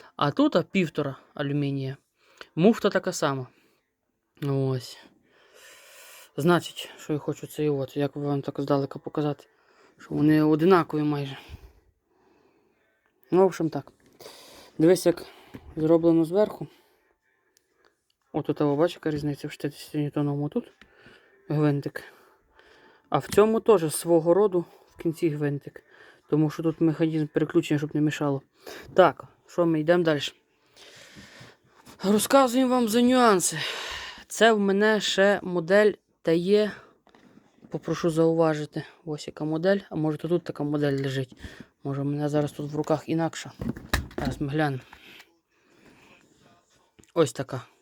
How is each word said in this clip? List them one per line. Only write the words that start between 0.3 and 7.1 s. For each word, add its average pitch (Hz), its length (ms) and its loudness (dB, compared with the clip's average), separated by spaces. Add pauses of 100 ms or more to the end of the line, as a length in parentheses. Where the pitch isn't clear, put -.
тут, 285 240 0
а, 165 80 2
півтора 151 520 -4 (180)
алюмінія. 139 640 -4 (580)
Муфта 202 340 4
така 185 240 -4
сама. 135 340 -2 (960)
Ось. 135 560 -4 (1400)
Значить, 165 600 0
що - 160 -8